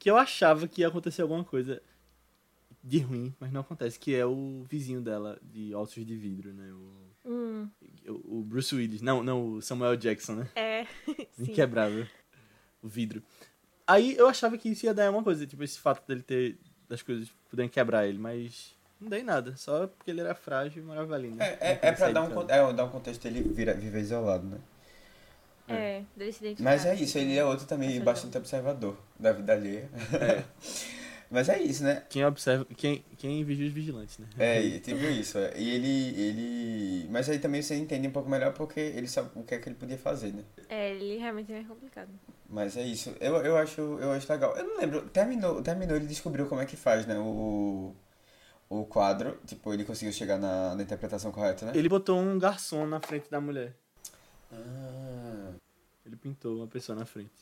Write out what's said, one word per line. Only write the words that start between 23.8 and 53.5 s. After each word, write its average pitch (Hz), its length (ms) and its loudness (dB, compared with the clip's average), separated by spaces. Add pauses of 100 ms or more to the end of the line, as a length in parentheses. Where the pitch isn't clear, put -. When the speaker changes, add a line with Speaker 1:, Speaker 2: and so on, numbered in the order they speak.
Speaker 3:
isolado, 104 440 0
né? 98 120 -8 (1120)
Speaker 2:
É, 226 40 -4
Speaker 1:
É. 202 300 -2 (140)
Speaker 2:
dele 202 160 -6
se 214 100 -12
identificar 208 260 0
Speaker 3:
Mas 147 160 6
é 185 100 4
Speaker 2:
com 185 80 -2
Speaker 3:
isso, 147 140 0
Speaker 2:
aquilo. 135 140 2
Speaker 3:
ele 139 80 4
é 147 60 6
outro 135 200 0
também 135 300 0
Speaker 2:
Essa 120 80 -2
Speaker 3:
bastante 120 300 2
Speaker 2:
não. 123 80 -2
Speaker 3:
observador 127 560 -4 (200)
da 110 140 4
vida 101 220 2
alheia. 104 360 0 (320)
Speaker 1:
É. 117 260 4
Speaker 3:
<laughs> - 60 -20 (800)
Mas 127 180 4
é 220 100 4
isso, 143 240 0
né? 139 260 4
Speaker 1:
Quem 139 140 2
observa, 135 400 4 (140)
quem, 147 260 0 (140)
quem 147 260 -2
vigia 143 220 0
os 147 80 -2
vigilantes, 143 460 -8
né? 110 80 -14 (100)
Speaker 3:
É, 113 240 4
e 92 180 0
tipo - 260 -2
isso, 110 340 0
é. 98 180 0
E 113 100 -2
ele, 127 540 2
ele, 110 880 -2
mas 123 180 0
aí 151 120 2
também 143 200 0
você 147 160 -4
entende 143 320 -2
um 135 40 -4
pouco 135 180 -4
melhor 135 240 2
porque - 260 -6
ele 131 280 -4
sabe - 260 -2
o 117 100 -8
que 123 120 -6
é - 20 -2
que 117 100 -12
ele 120 80 -8
podia 131 220 -8
fazer, 127 340 -2
né? 101 120 -10 (260)
Speaker 2:
É, 208 220 -4
ele 202 260 -6
realmente 220 340 -6
é 214 120 -10
complicado. 220 460 -16 (380)
Speaker 3:
Mas 104 300 -4
é 123 60 -2
isso. 117 360 -6
Eu, 151 180 2
eu 156 200 4
acho, 156 240 0
eu 147 300 -2
acho 135 200 -2
legal. 135 240 2
Eu - 80 -4
não 440 140 -4
lembro, 151 320 0
terminou, 202 540 2
terminou, 170 320 0
ele 151 100 0
descobriu 147 400 -2
como 135 160 0
é 139 60 -2
que 147 100 -12
faz, 110 300 4
né? 107 100 0
O, 104 800 -2 (720)
o 107 160 -4
quadro, 101 600 2
tipo, - 260 -8
ele 104 120 -2
conseguiu 110 280 -6
chegar 98 240 0
na, 92 380 0
na 101 80 -2
interpretação 101 480 -6
correta, 104 340 -2
né? 117 80 -4
Speaker 1:
Ele 160 160 4
botou 190 300 4
um 190 180 2
garçom 180 480 0
na 156 140 -4
frente 147 320 -6
da 147 100 -2
mulher. 135 320 -6 (800)